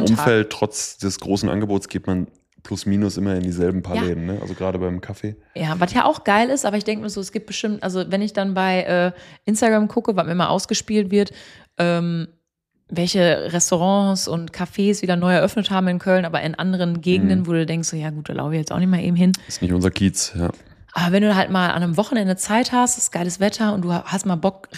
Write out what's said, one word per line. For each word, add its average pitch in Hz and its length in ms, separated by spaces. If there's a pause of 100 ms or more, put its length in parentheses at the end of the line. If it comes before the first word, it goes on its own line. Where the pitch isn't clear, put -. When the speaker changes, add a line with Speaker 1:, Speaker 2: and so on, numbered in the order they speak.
Speaker 1:
Sonntag. 113 180
Speaker 2:
Umfeld, 110 260
trotz - 460
des 98 240
großen 98 280
Angebots, 101 380
geht - 200
man 92 200 (340)
plus - 240
minus 101 300
immer 98 200
in 92 80
dieselben 90 380
paar 90 140
Speaker 1:
Ja. 113 60
Speaker 2:
Läden, 85 240
ne? 98 160
Also - 120
gerade 92 260
beim 90 200
Kaffee. 107 380 (180)
Speaker 1:
Ja, 160 240
was 180 140
ja 240 100
auch 302 220
geil 220 240
ist, 269 160
aber 202 100
ich 208 80
denk 214 180
mir 214 80
so, 196 120
es 185 100
gibt 214 140
bestimmt, 208 380
also 185 280
wenn 196 100
ich 208 120
dann 196 200
bei, 185 300
äh, 180 280 (340)
Instagram 214 420
gucke, 214 300
was 170 80
mir 165 80
immer 170 160
ausgespielt 202 600
wird, 202 220 (460)
ähm, 170 500 (640)
welche 175 600
Restaurants 190 760
und 165 240
Cafés 202 520
wieder 180 120
neu 175 180
eröffnet 190 360
haben 185 180
in 180 120
Köln, 185 260
aber 165 160
in 160 140
anderen 175 460
Gegenden, 185 400
Speaker 2:
Mhm. 170 60
Speaker 1:
wo 170 60
du 165 120
denkst, 165 220
so, - 80
ja 156 140
gut, 151 200
da - 40
laufe 139 220
ich 160 40
jetzt 151 120
auch - 80
nicht 185 100
mal 180 120
eben 175 140
hin. 180 160 (160)
Speaker 2:
Ist - 140
nicht 90 120
unser 90 180
Kiez, - 460
ja. 85 120 (440)
Speaker 1:
Aber 175 180
wenn 196 100
du 208 140
halt - 160
mal 180 180
an 170 140
einem 170 140
Wochenende 202 380
Zeit 220 360
hast, 247 260
ist - 140
geiles 175 280
Wetter 208 340
und 190 100
du 175 100
hast 180 320
mal 180 120
Bock, - 400